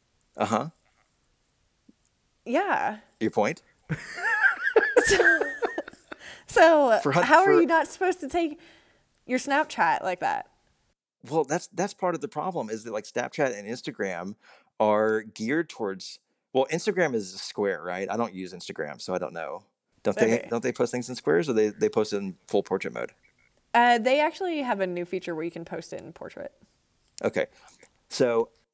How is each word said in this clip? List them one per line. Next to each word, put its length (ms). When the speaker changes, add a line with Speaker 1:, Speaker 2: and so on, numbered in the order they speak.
Speaker 1:
Uh-huh. 300
Speaker 2:
Yeah. 520
Speaker 1:
Your 100
point? 320
<laughs> 60
Speaker 2:
So, 360
so 540
Speaker 1:
For 100
hun-, 120
Speaker 2:
how 180
are 40
Speaker 1:
for 140
Speaker 2:
you 60
not 200
supposed 340
to 80
take 300
your 140
Snapchat 640
like 160
that? 300
Speaker 1:
Well, 140
that's, 240
that's 260
part 220
of 40
the 80
problem 420
is 140
that, 80
like, 120
Snapchat 520
and 120
Instagram 680
are 420
geared 460
towards, 500
well, 200
Instagram 420
is 200
a 40
square, 460
right? 260
I 60
don't 180
use 180
Instagram, 480
so 140
I 40
don't 140
know. 300
Don't 140
they, 220
Speaker 2:
Okay. 120
Speaker 1:
don't 120
they 100
post 180
things 180
in 60
squares, 340
or 40
they, 160
they 200
post 240
it 40
in 180
full 160
portrait 280
mode? 200
Speaker 2:
Uh, 240
they 220
actually 420
have 180
a 80
new 160
feature 320
where 80
you 80
can 120
post 280
it 80
in 120
portrait. 380
Speaker 1:
Okay. 240
So 400